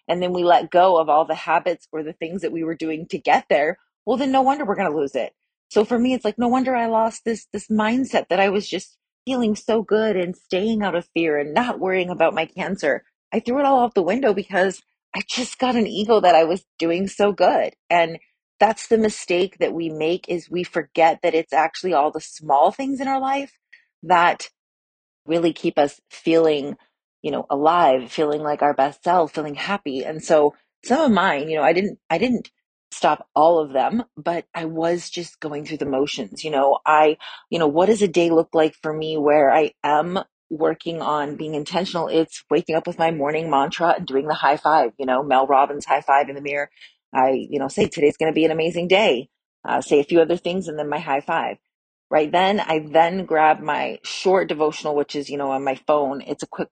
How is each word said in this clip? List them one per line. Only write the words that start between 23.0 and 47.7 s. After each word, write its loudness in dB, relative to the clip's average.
in -6
our -2
life -6
that 2
really 0
keep -4
us 0
feeling, 0
you -6
know, -6
alive, 2
feeling -2
like -2
our 2
best -2
self, 2
feeling -8
happy. -6
And -10
so 4
some 0
of 4
mine, 0
you -2
know, 0
I 4
didn't, -2
I -2
didn't -2
stop 0
all 6
of -4
them, 0
but -6
I -8
was -4
just -12
going -10
through -10
the -4
motions. -4
You -6
know, 2
I, 4
you -2
know, 2
what 2
does 4
a 2
day 2
look 2
like 2
for -6
me -4
where 4
I 2
am 0
working -4
on -4
being -8
intentional? -4
It's -2
waking 0
up -2
with -10
my 2
morning -4
mantra 2
and -8
doing -2
the -2
high 2
five, 2
you -6
know, 0
Mel 2
Robbins 2
high 0
five 2
in -10
the -12
mirror. -6
I, 0
you -4
know, -4
say, -2